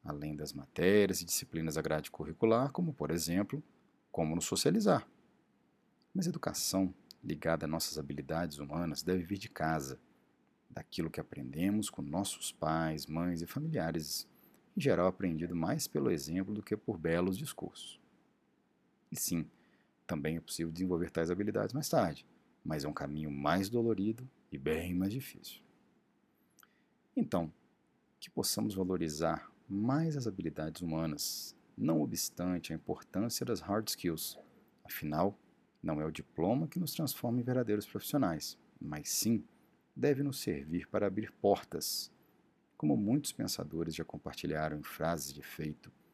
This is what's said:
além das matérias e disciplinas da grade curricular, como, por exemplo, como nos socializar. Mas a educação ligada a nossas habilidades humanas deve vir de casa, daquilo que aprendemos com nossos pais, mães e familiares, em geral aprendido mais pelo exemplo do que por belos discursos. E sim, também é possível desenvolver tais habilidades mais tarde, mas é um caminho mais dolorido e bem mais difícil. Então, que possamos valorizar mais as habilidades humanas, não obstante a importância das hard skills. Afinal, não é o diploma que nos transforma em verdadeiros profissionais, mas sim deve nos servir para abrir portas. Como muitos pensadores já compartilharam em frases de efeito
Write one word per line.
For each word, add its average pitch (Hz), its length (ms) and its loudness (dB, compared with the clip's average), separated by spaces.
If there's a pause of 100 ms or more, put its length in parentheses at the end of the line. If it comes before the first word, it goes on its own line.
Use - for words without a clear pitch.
além 76 320 -6
das 73 160 -8
matérias 92 680 4
e 87 40 -8
disciplinas 80 500 -2
da 78 80 0
grade 76 280 0
curricular, 113 600 2
como, 165 240 -2
por 76 160 -2
exemplo, 85 520 0 (500)
como 80 240 0
nos 87 80 0
socializar. 185 600 4 (1080)
Mas 185 120 0
a 175 40 0
educação 95 640 0 (280)
ligada 80 440 0
a - 20 -2
nossas 80 300 -2
habilidades 73 600 -2
humanas 78 440 -4
deve 92 220 2
vir 98 140 -4
de - 100 -10
casa, 76 500 -2 (720)
daquilo - 400 -4
que - 100 -6
aprendemos 85 720 0
com - 120 -8
nossos 80 500 -4
pais, 80 540 0
mães 82 360 0
e 85 40 -4
familiares, 85 800 -2 (480)
em 202 40 0
geral 92 280 6
aprendido 85 480 0
mais 90 320 0
pelo - 220 2
exemplo 85 440 0
do 104 80 -4
que - 140 -2
por 104 200 -4
belos 87 400 4
discursos. - 640 -10 (1120)
E - 60 -6
sim, 82 320 0 (580)
também 78 300 0
é 82 40 -4
possível 82 320 -4
desenvolver 87 380 2
tais 82 200 0
habilidades 104 420 0
mais 139 160 -2
tarde, 101 380 2 (380)
mas 76 200 -2
é 73 40 -2
um 73 40 -2
caminho 73 380 -4
mais 76 400 2
dolorido 113 580 2 (240)
e 71 60 -8
bem 80 360 0
mais 95 180 2
difícil. - 500 -10 (1500)
Então, 85 360 2 (680)
que - 80 -14
possamos - 460 0
valorizar 82 760 0 (180)
mais 139 480 2
as 127 100 -2
habilidades 80 560 -4
humanas, 80 720 -2 (200)
não - 260 2
obstante 87 680 -2
a 78 40 -2
importância 101 720 -2
das 117 140 0
hard 107 280 0
skills. - 500 -2 (460)
Afinal, 78 540 0 (440)
não 78 180 -2
é 78 40 -2
o 78 60 0
diploma 107 560 0
que 147 120 -6
nos 175 140 -2
transforma 123 480 -2
em 120 40 -4
verdadeiros 117 420 2
profissionais, - 720 -2 (220)
mas 76 280 -8
sim - 360 2 (500)
deve 139 280 4
nos 139 180 0
servir 80 480 -2
para 101 180 2
abrir 101 260 -2
portas. - 800 0 (640)
Como 151 200 2
muitos 117 360 2
pensadores 80 600 -4
já 80 100 -4
compartilharam 78 760 -2
em 73 40 -8
frases 78 500 -2
de 71 80 -12
efeito - 520 -8 (220)